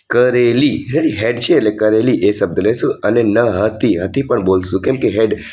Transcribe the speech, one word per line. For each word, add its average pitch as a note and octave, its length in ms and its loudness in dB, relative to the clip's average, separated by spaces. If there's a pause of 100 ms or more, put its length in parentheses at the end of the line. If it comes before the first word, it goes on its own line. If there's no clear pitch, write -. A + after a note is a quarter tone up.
(100)
કરેલી. B2 840 2
રેડી? D#3+ 180 0
હેડ A2+ 260 -4
છે E3+ 160 0
એટલે A2 160 2
કરેલી G#2+ 420 0
એ G#2 200 2
શબ્દ F#2 280 -2
લેશું B2 420 0
અને A#2 200 2
ન G#2 160 2
હતી, G#2+ 580 0
હતી F#2 260 -4
પણ A#2 220 -2
બોલશું, F#2 360 0
કેમ C3 160 -2
કે B2+ 120 -2
હેડ G#2 320 0 (120)